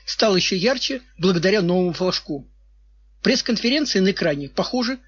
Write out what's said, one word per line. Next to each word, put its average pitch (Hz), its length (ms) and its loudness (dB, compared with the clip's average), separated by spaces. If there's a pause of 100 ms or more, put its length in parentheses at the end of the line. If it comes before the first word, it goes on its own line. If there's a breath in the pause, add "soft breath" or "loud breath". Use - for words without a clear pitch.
стал 214 300 2
еще 180 200 0
ярче 254 460 -2 (160)
благодаря 190 460 2
новому 180 300 2
флажку. 175 540 -4 (760)
Пресс-конференция 240 800 0
на 190 80 4
экране, 143 380 -2
похоже, 247 580 -2